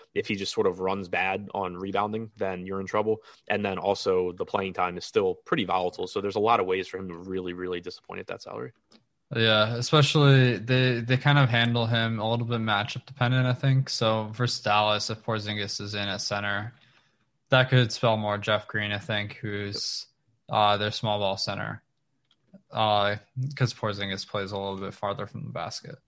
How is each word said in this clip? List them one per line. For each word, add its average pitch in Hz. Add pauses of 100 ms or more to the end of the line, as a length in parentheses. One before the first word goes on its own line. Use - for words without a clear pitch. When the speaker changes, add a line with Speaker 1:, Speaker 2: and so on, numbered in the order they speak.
(140)
Speaker 1:
if 101
he 110
just 98
sort 101
of 90
runs 92
bad 95
on 92
rebounding, 104
then 92
you're 98
in 98
trouble. 107 (240)
And 104
then 95
also 92
the 87
playing 95
time 90
is 87
still 95
pretty 127
volatile. 90
So 98
there's 98
a 110
lot 110
of 92
ways 92
for 92
him 92
to 85
really, 92
really 90
disappoint 90
at 95
that 92
salary. 123 (600)
Speaker 2:
Yeah, 113
especially 135
they, 127
they 120
kind 143
of 135
handle 117
him 113
a 110
little 117
bit 117
matchup 110
dependent, 127
I 127
think. 131
So 110
versus 120
Dallas, 107
if 110
Porzingis 104
is 104
in 101
at 92
center, 101 (760)
that 127
could 123
spell 113
more 104
Jeff 104
Green, 104
I 104
think, 104
who's, 101 (440)
uh, 104
their 104
small 107
ball 98
center, 107 (920)
uh, 104 (400)
'cause 120
Porzingis 101
plays 98
a 104
little 98
bit 95
farther 101
from -
the 117
basket. - (120)